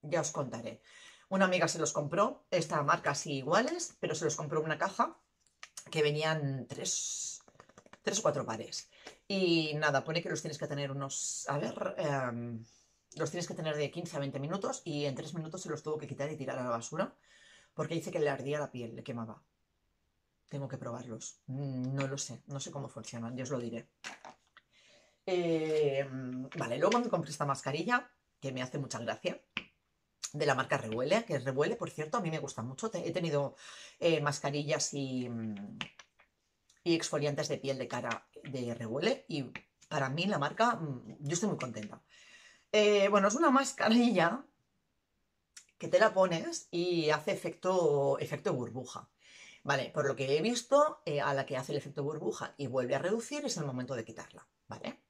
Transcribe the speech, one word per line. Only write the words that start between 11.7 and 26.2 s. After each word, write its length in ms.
em, 680
los 160
tienes 160
que 80
tener 200
de 160
quince 240
a 40
veinte 200
minutos 460
y 200
en 100
tres 180
minutos 280
se 80
los 140
tuvo 140
que 100
quitar 240
y 60
tirar 220
a 40
la 60
basura 440
porque 220
dice 160
que 80
le 100
ardía 300
la 120
piel, 240
le 80
quemaba. 400
Tengo 200
que 100
probarlos. 680
Mm, 460
no 140
lo 100
sé, 300
no 120
sé 120
cómo 160
funcionan, 480
ya 80
os 60
lo 100
diré. 300
Eh, 840